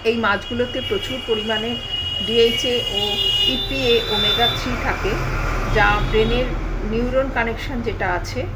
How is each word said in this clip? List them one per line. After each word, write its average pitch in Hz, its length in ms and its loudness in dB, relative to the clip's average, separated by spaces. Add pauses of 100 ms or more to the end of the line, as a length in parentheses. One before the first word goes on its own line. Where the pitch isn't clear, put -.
এই 226 140 2
মাছগুলোতে 240 640 -2
প্রচুর 240 460 -4
পরিমাণে 220 480 -2 (500)
ডিএইচএ 233 500 4
ও 403 240 -2 (480)
ইপিএ 262 540 2 (120)
ওমেগা 214 340 2
থ্রি 254 240 -2 (120)
থাকে, 208 260 -2 (640)
যা 208 240 6 (100)
ব্রেনের 226 360 2 (460)
নিউরন 247 420 0
কানেকশন 233 480 -2
যেটা 202 320 -2
আছে - 300 -4 (120)